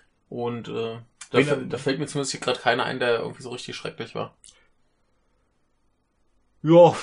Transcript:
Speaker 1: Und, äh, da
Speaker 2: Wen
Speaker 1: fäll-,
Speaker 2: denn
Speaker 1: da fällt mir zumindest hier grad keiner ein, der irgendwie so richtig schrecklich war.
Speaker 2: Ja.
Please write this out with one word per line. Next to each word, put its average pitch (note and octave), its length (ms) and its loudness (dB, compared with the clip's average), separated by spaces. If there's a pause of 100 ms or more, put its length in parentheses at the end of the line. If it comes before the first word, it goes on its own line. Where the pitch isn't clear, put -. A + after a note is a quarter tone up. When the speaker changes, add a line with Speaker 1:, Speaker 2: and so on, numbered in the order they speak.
(280)
Speaker 1:
Und, A#2+ 400 -8
äh, A2+ 300 -8 (320)
da A#2+ 80 2
Speaker 2:
Wen C3+ 60 6
Speaker 1:
fäll-, C#3+ 140 -2
Speaker 2:
denn B2+ 120 -10
Speaker 1:
da - 80 -6
fällt B3 200 -2
mir D3+ 80 -4
zumindest C#3 260 -6
hier C3+ 80 -12
grad B2 220 -4
keiner A#2+ 220 0
ein, B2 160 -6
der A#2+ 180 0
irgendwie A#2 240 -10
so B2+ 80 -14
richtig - 260 -12
schrecklich - 380 -12
war. A2 220 -10 (2250)
Speaker 2:
Ja. E3 400 8